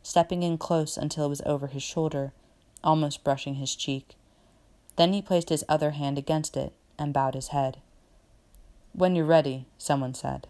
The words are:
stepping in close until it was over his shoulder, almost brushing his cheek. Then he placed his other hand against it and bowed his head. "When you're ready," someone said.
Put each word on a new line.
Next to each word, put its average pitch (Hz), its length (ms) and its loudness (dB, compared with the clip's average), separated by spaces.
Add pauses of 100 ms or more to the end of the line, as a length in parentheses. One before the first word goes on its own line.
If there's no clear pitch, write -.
stepping 175 400 2
in 170 160 0
close 160 380 0
until 151 300 -4
it - 20 -2
was 143 140 -4
over 143 240 -2
his 135 160 -8
shoulder, 156 500 -4 (520)
almost 156 400 2
brushing 139 320 -2
his 135 180 -4
cheek. - 420 -6 (800)
Then 175 160 6
he 196 100 -2
placed 175 260 0
his 156 200 0
other 151 240 2
hand 143 260 -4
against 156 380 -2
it 135 160 -4 (260)
and 147 140 -4
bowed 135 220 0
his 131 140 -8
head. 135 300 -2 (1120)
"When 185 220 4
you're 165 100 4
ready," 143 420 4 (100)
someone 135 380 -2
said. 131 340 -6